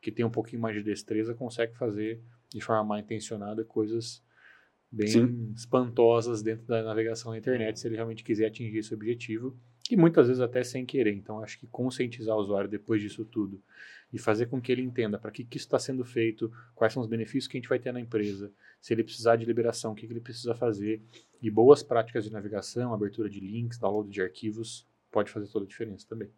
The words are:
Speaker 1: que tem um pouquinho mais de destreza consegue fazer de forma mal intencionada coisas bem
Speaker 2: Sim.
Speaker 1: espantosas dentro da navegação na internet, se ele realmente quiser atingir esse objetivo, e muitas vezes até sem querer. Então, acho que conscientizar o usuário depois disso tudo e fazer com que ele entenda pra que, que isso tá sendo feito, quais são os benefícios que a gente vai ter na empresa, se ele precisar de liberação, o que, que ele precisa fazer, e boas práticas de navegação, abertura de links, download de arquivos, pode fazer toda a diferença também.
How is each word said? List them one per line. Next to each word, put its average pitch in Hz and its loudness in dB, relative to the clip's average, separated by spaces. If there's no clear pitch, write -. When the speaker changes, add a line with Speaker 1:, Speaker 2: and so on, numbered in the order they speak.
Speaker 1:
que 113 -6
tem 117 0
um 117 2
pouquinho 117 -4
mais 113 -2
de 104 -4
destreza 107 -2
consegue 117 -4
fazer 110 -4
de 107 -12
forma 110 2
mal 107 -2
intencionada 107 -8
coisas 113 -4
bem 107 -2
Speaker 2:
Sim. 117 4
Speaker 1:
espantosas 117 4
dentro 113 -4
da 113 0
navegação 113 -2
na 113 -8
internet, 110 -2
se - -6
ele 113 -4
realmente 113 -6
quiser 110 2
atingir 110 -6
esse 107 -6
objetivo, 113 -6
e 240 2
muitas 165 10
vezes 127 2
até 123 2
sem 127 -6
querer. 120 2
Então, 104 -8
acho - -14
que - -18
conscientizar 120 -2
o 107 2
usuário 101 0
depois 104 0
disso 104 -8
tudo 98 -4
e 120 -8
fazer 113 2
com 127 -4
que 123 -2
ele 127 2
entenda 120 -2
pra 107 -8
que, - -12
que 120 -12
isso - -10
tá 139 2
sendo 131 -4
feito, 113 -2
quais 110 4
são 131 -4
os 113 -4
benefícios 113 -4
que - -8
a - -4
gente 120 -14
vai 131 2
ter 123 -6
na 123 -6
empresa, 104 -4
se - -2
ele 113 2
precisar 117 2
de 117 -2
liberação, 113 0
o 107 -8
que, 113 -16
que 117 -10
ele 117 -6
precisa 120 -6
fazer, 107 -2
e 113 0
boas 123 10
práticas 117 0
de 107 -8
navegação, 107 -4
abertura 104 -2
de 98 -12
links, 117 -6
download 104 -2
de 101 -4
arquivos, 107 -6
pode 104 2
fazer 104 -8
toda 98 -4
a - -18
diferença 104 -10
também. 110 -10